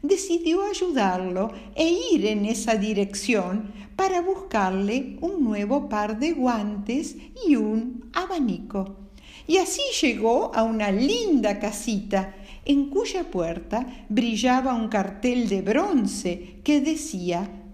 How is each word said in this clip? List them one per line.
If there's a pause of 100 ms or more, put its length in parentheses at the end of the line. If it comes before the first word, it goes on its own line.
decidió
ayudarlo (240)
e (240)
ir
en
esa
dirección (240)
para
buscarle
un
nuevo
par
de
guantes (280)
y
un
abanico. (500)
Y
así (200)
llegó
a
una
linda
casita, (300)
en
cuya
puerta
brillaba
un
cartel
de
bronce
que
decía (240)